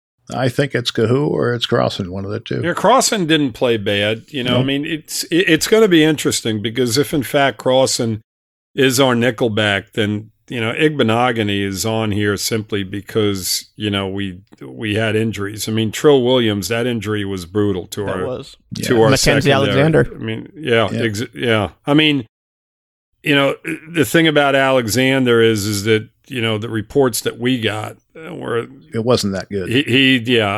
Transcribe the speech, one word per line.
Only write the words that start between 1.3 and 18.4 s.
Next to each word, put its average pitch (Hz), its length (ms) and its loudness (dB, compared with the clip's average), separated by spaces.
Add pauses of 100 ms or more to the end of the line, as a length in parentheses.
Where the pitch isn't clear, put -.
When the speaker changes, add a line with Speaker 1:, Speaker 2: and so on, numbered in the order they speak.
Speaker 1:
it's 117 120 -4
Crossan, 117 460 -2
one 98 140 -8
of 101 40 -10
the 107 100 -8
two. 127 220 -6
Speaker 2:
Yeah, 165 120 -2
Crossan 214 520 2
didn't 147 260 0
play 120 260 0
bad. 104 500 -2
You 131 160 -6
know, 123 100 0
Speaker 1:
No. 123 60 2
Speaker 2:
I 127 40 0
mean, 139 200 -4
it's, 160 400 -8
it, 185 240 0
it's 160 180 2
gonna 220 220 4
be 165 160 6
interesting 123 560 -2
because 120 380 -2
if 143 160 -2
in 143 80 0
fact 135 360 0
Crossan 127 640 0 (540)
is 131 260 2
our 127 140 4
nickelback, 110 760 0
then, 104 380 -4 (200)
you 123 100 -6
know, 113 120 -2
Igbinogany 117 880 0
is 98 240 -4
on 110 260 -2
here 104 240 0
simply 110 480 -4
because, 101 920 -4
you 107 140 -4
know, 98 180 -2
we, 95 320 -6 (220)
we 127 340 -6
had 110 200 0
injuries. 104 520 -4
I 110 40 -4
mean, 110 200 0
Trill 143 300 4
Williams, 113 460 2
that 117 180 -2
injury 107 380 -4
was 95 220 -8
brutal 98 420 -2
to 104 160 -8
Speaker 3:
That 95 120 -6
Speaker 2:
our, 92 100 -4
Speaker 3:
was. 127 300 -10 (200)